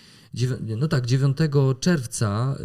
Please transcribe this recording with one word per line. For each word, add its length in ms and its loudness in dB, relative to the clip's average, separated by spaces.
dziewię-, 440 -2
no 100 0
tak, 180 0
dziewiątego 680 2
czerwca, 920 0